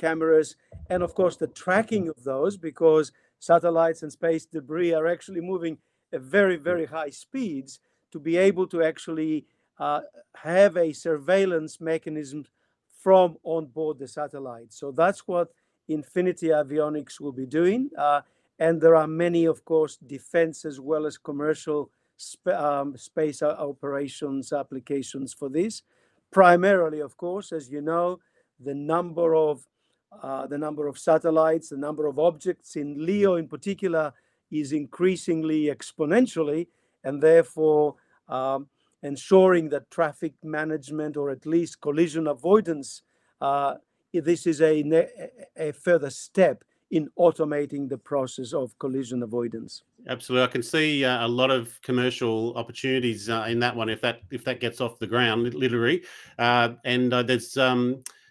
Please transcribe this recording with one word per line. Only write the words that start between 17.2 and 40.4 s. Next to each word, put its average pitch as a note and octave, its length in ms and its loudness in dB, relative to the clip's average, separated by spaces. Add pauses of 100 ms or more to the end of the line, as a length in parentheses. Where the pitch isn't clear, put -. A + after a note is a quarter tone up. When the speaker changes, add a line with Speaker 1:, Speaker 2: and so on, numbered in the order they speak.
Speaker 1:
will C#3+ 120 -8
be C3 140 -8
doing. F3+ 520 0
Uh, D3 220 2 (380)
and E3 220 2
there E3 160 8
are D#3 100 4
many, E3+ 380 0
of D#3+ 220 0
course, D#3 300 0
defense D3+ 680 -4
as C#3 160 -10
well D3+ 240 -4
as D3 140 -8
commercial D3 720 -4 (260)
sp-, - 400 -6 (100)
um, C#3+ 300 -2
space D#3 460 -4
o-, D3+ 80 2 (220)
operations C#3 800 -8
applications C3+ 800 -8
for C#3 160 -10
this. F3+ 320 -4 (480)
Primarily, F3 680 6
of C#3 160 -10
course, F3+ 360 -8
as C#3+ 180 -8
you C#3+ 120 -8
know, F3 380 -2 (400)
the C3+ 140 -8
number E3 600 0
of, D3+ 320 0 (560)
uh, C3+ 240 -8
the C#3+ 120 -8
number D3+ 280 -6
of C3+ 120 -8
satellites, D#3+ 720 2
the C#3+ 80 -12
number D3+ 300 -4
of C#3 120 -4
objects E3+ 580 -2
in D3 280 -8
leo G3 300 2
in D#3+ 140 -4
particular D#3+ 640 -4 (380)
is D3 220 -4
increasingly D#3 920 -2
exponentially, D#3 1040 -2 (340)
and C#3 180 -6
therefore, D#3 760 4 (320)
um, C3+ 400 -4 (340)
ensuring F3 640 4
that C#3 220 -6
traffic D#3 420 -4 (100)